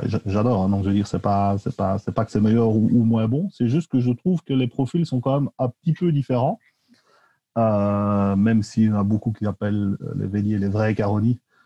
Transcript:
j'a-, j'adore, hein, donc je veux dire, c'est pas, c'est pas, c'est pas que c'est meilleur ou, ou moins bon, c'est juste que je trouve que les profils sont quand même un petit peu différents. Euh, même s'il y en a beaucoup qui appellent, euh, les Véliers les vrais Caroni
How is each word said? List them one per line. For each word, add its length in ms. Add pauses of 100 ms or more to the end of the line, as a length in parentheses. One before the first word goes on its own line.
j'a-, 180
j'adore, 380
hein, 60
donc 140
je 60
veux 40
dire, 140
c'est 140
pas, 360
c'est 180
pas, 220
c'est 140
pas 140
que 60
c'est 100
meilleur 280
ou, 220
ou 120
moins 260
bon, 240
c'est 160
juste 200
que 120
je 100
trouve 320
que 100
les 140
profils 380
sont 160
quand 180
même 180
un 120
petit 240
peu 180
différents. 480 (960)
Euh, 800
même 280
s'il 200
y 80
en 60
a 60
beaucoup 280
qui 140
appellent, 560
euh, 140
les 120
Véliers 300
les 120
vrais 260
Caroni 440 (260)